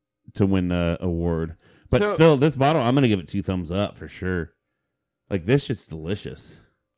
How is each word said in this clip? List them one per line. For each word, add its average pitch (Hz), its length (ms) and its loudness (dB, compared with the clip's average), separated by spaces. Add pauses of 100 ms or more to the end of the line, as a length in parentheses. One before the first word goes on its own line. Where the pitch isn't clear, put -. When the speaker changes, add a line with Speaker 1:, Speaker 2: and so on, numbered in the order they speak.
(340)
Speaker 1:
to 101 120 2
win 95 220 2
the 87 320 0
award. 85 560 -2 (320)
But - 140 2
Speaker 2:
So 208 120 0
Speaker 1:
still, 160 220 8
this 135 200 0
bottle, 139 260 2
I'm 123 140 2
gonna 139 100 4
give 107 140 2
it 73 80 -14
two 98 140 -4
thumbs 90 280 -4
up 98 260 -4
for 80 120 -14
sure. 90 440 -6 (800)
Like, 87 160 -4
this 139 200 2
shit's - 200 -8
delicious. - 720 -10 (400)